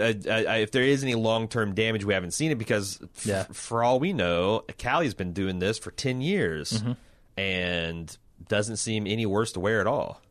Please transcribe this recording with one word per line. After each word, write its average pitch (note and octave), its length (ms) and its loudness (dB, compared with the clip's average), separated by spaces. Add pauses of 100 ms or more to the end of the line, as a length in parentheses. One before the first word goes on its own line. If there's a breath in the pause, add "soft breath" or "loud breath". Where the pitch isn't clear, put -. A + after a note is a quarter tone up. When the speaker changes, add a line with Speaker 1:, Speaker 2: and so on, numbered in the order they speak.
(300)
Speaker 1:
I, A2 160 2
I, A2 120 2
if G#2+ 140 2
there B2+ 120 4
is C3+ 200 4
any B2+ 120 0
long-term A2+ 580 0
damage, A2 300 0
we G2+ 100 2
haven't F2+ 180 0
seen D#3 200 0
it C#3+ 40 0
because G#2 460 -2
f-, - 240 -12
Speaker 2:
Yeah. G2 180 0 (100)
Speaker 1:
for - 280 -2
all B2 160 4
we D#3+ 140 0
know, F#2 540 2 (120)
Callie's C3+ 360 0
been F2+ 180 -6
doing F#2+ 280 -2
this G2+ 200 0
for F2+ 120 -14
ten B2+ 300 -4
years A2+ 600 -2
Speaker 2:
Mm-hmm. A#2+ 100 -2 (480 soft breath)
Speaker 1:
and F2+ 760 -2 (320)
doesn't G#2+ 280 0
seem G#2+ 300 -2
any A2 180 0
worse G#2 280 0
to F#2+ 80 -6
wear G#2+ 180 2
at F#2+ 80 2
all. B2 440 -2